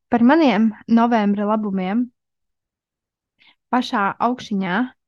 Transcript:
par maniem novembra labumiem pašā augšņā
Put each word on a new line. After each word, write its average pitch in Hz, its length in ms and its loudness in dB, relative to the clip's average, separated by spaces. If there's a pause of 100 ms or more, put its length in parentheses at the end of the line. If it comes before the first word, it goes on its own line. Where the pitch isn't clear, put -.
par 233 140 0
maniem 240 480 4 (160)
novembra 214 580 2
labumiem 208 600 -2 (1700)
pašā 240 400 -2 (100)
augšņā 202 540 -4 (300)